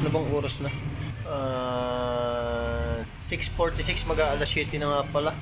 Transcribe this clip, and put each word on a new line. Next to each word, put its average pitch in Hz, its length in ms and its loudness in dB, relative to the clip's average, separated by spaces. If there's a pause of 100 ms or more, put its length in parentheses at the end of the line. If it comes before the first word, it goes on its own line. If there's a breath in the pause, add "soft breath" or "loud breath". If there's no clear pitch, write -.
Ano 156 80 2
bang 156 240 2
oras 135 240 0
na? 139 80 -2 (560)
Ah, 120 1800 0
six - 400 -4
forty-six, 170 560 0
mag-a-alas 151 400 2
siyete 151 320 0
na 147 160 2
nga 143 160 4
pala. 156 340 2